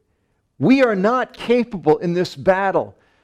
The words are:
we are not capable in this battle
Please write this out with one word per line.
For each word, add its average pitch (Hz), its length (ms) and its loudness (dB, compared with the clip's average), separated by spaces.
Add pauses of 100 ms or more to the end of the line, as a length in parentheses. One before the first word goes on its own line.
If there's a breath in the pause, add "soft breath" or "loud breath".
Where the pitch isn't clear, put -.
(600)
we 262 220 4
are 233 100 2
not 220 380 -2
capable 233 680 0
in 175 120 -4
this 175 240 -4
battle 175 640 -2 (260)